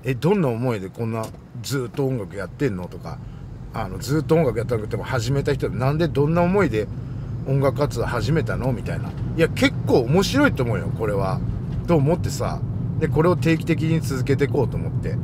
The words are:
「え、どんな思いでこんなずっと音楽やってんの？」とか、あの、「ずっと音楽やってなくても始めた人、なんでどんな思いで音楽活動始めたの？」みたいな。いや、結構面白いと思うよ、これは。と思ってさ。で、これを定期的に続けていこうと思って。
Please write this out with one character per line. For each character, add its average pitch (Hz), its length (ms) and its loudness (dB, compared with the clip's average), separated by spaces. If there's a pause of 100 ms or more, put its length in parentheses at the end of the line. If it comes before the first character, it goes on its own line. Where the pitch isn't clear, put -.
「え、 131 100 0
ど 147 200 2
ん 202 60 2
な 143 80 2
思 120 260 0
い 98 60 -4
で 95 80 -8
こ 117 160 -6
ん 113 80 -2
な 113 140 -4 (360)
ず 123 240 -4
っ - 40 -10
と 139 160 -2
音 131 120 0
楽 92 180 -8
や 95 100 -6
っ - 20 -12
て 127 200 -2
ん 98 80 -2
の？」 90 120 -6
と - 100 -12
か、 - 200 -10 (560)
あ 107 140 -4
の、 92 100 -8
「ず 135 220 0
っ - 20 -6
と 160 140 4
音 165 80 4
楽 110 140 2
や 107 60 -2
っ - 20 -4
て 117 100 0
な 107 40 -2
く 107 80 -6
て 113 80 -4
も 90 80 -6
始 123 280 0
め 139 100 2
た 147 100 0
人、 131 180 0
な 127 220 0
ん 156 60 0
で 170 100 2
ど 139 200 2
ん 160 60 2
な 175 80 4
思 185 220 4
い 135 60 2
で 107 160 0 (640)
音 135 120 2
楽 131 180 2
活 120 200 0
動 104 80 0
始 120 240 0
め 151 140 2
た 95 120 -2
の？」 120 160 0
み 104 100 -4
た - 120 -4
い - 80 -4
な。 - 80 -4 (260)
い 160 40 -2
や、 156 80 6
結 - 240 2 (140)
構 - 140 6
面 147 220 4
白 269 260 4
い - 40 2
と 127 120 0
思 113 100 0
う 95 40 0
よ、 87 200 -4
こ 110 80 0
れ 104 60 0
は。 95 280 0 (460)
と 170 100 4
思 147 180 4
っ 170 40 -2
て - 120 -2
さ。 87 300 -2 (380)
で、 160 80 2
こ 147 160 2
れ 170 60 6
を 175 80 4
定 165 200 4
期 - 80 -4
的 156 180 0
に 160 180 2
続 127 240 -2
け 135 120 4
て 139 100 4
い - 20 -4
こ 139 140 2
う 110 60 2
と - 80 -4
思 82 120 -2
っ - 40 -4
て。 - 320 -2